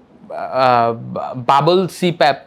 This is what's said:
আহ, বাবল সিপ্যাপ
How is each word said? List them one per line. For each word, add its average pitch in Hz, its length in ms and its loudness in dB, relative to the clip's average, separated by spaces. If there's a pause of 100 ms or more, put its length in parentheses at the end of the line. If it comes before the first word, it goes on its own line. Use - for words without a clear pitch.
(300)
আহ, 117 640 0 (420)
বাবল 147 520 2
সিপ্যাপ 160 480 0 (120)